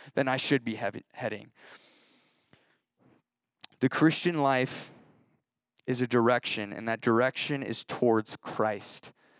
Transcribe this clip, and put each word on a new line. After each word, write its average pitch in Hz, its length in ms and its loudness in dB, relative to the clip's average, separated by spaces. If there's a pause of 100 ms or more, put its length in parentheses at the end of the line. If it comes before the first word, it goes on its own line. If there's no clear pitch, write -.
(140)
than 135 140 0
I 131 100 0
should 127 260 0
be 113 120 -4
hev-, 104 260 -6 (120)
heading?" 107 380 -8 (2250)
The - 100 2
Christian 156 540 2
life 131 480 0 (960)
is 123 140 0
a 123 60 2
direction, 117 680 2
and 113 160 -6
that 113 100 -2
direction 127 640 0
is - 220 -6
towards 110 540 0
Christ. - 760 -4 (280)